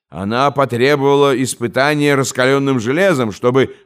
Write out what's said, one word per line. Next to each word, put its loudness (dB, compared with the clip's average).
она -2
потребовала 0
испытания -2
раскалённым 0
железом, 0
чтобы 0